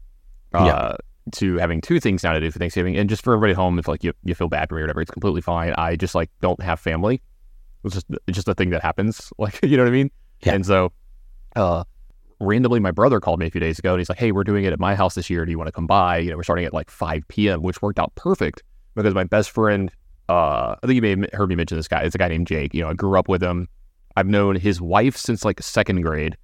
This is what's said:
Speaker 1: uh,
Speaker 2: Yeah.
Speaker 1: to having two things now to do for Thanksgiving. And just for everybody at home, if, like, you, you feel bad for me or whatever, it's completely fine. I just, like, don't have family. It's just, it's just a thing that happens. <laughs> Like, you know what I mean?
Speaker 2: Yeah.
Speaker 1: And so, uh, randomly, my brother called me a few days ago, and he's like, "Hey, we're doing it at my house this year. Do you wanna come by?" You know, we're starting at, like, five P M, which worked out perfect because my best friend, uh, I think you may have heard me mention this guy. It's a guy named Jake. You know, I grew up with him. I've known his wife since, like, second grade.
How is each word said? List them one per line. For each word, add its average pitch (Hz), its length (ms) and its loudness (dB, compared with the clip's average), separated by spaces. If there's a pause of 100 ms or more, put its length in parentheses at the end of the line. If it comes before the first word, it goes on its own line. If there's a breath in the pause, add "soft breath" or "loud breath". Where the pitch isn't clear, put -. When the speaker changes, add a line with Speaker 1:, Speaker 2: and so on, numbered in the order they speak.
(560)
Speaker 1:
uh, 85 100 4
Speaker 2:
Yeah. 69 300 0 (380)
Speaker 1:
to 92 240 0
having 85 220 0
two 165 220 2
things 98 200 0
now 85 120 2
to 80 80 2
do 80 100 -2
for 82 80 -8
Thanksgiving. 87 380 -2
And 104 120 2
just 104 140 -4
for 123 100 4
everybody 107 180 4
at 87 40 2
home, 90 240 0
if, 82 80 -6
like, - 160 -4
you, 85 80 -2 (140)
you 90 100 -2
feel 85 140 -4
bad 76 180 -2
for 78 80 -6
me 80 60 -4
or - 20 -4
whatever, 78 160 -4
it's 82 100 -4
completely 85 300 -2
fine. 82 380 -2
I 85 180 -2
just, 85 200 -4
like, 82 140 -2 (120)
don't 90 200 0
have 87 200 -4
family. 92 400 -2 (640)
It's 95 80 -6
just, 92 140 -8 (200)
it's 90 80 -2
just 95 140 -4
a 98 40 2
thing 90 180 0
that 82 100 -2
happens. 95 540 -4
<laughs> - 20 -20
Like, 104 260 -4
you 135 140 4
know 127 60 8
what 120 60 4
I 123 40 2
mean? 139 180 2 (300)
Speaker 2:
Yeah. 95 140 2
Speaker 1:
And 95 100 0
so, 92 260 4 (640)
uh, 87 300 0 (560)
randomly, 117 400 2
my 95 100 2
brother 107 300 4
called 82 180 0
me 85 80 -2
a - 20 -4
few 82 120 -4
days 82 180 -2
ago, 90 140 0
and 90 80 0
he's 87 80 -4
like, - 100 -4
"Hey, 113 140 2
we're 98 100 2
doing 101 220 0
it 90 80 0
at 73 80 -4
my 95 140 0
house 95 200 2
this 90 140 -6
year. 85 160 -2
Do 85 60 -2
you 82 60 -2
wanna 78 140 -6
come 85 160 -6
by?" 87 300 4
You 85 140 -2
know, 80 40 -6
we're 82 80 -8
starting 87 220 0
at, - 80 -6
like, 82 180 -6
five 80 380 -6
P 104 180 2
M, 87 140 0
which 90 200 -4
worked 101 180 -2
out 85 160 -2
perfect - 480 -2 (320)
because 104 180 2
my 95 100 2
best 101 280 0
friend, 104 380 0 (380)
uh, 73 560 2
I - 20 -4
think 127 100 4
you 123 60 2
may 107 100 2
have 98 200 -2
heard 101 160 -2
me 90 80 0
mention 82 220 -2
this 80 100 -6
guy. - 140 0
It's 82 140 -2
a - 20 -2
guy 92 100 0
named 85 200 -2
Jake. 73 260 -4
You 80 80 -2
know, 80 80 -4
I 78 60 -4
grew 95 220 2
up 90 120 2
with 92 120 2
him. 90 280 -2 (480)
I've 98 100 2
known 101 300 4
his 90 240 0
wife 104 340 2
since, - 300 -4
like, - 180 -2
second 98 380 0
grade. 78 420 -2